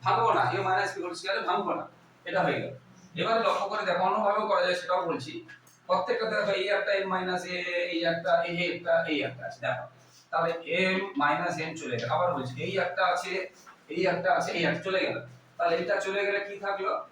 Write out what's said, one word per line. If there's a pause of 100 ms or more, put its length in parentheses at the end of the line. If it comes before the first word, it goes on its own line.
ভাঙবো
না, (120)
এ (100)
মাইনাস
বি
হোল
স্কয়ারে
ভাঙবো
না, (420)
এটা
হয়ে
গেল। (460)
এবারে
লক্ষ্য
করে
দেখো,
অন্যভাবেও
করা
যায়,
সেটাও
বলছি। (560)
প্রত্যেকটা
দেখো,
এই (120)
একটা
এন
মাইনাস
এ, (360)
এই (100)
একটা, (180)
এই (140)
একটা, (180)
এই (100)
একটা
আছে,
দেখো। (460)
তাহলে (280)
এম (220)
মাইনাস
এন (100)
চলে
গেল।
আবার
বলছি, (140)
এই (120)
একটা (100)
আছে, (600)
এই (120)
একটা
আছে,
এই
একটা
চলে
গেল। (400)
তাহলে
এটা (100)
চলে
গেলে
কি (100)
থাকলো? (200)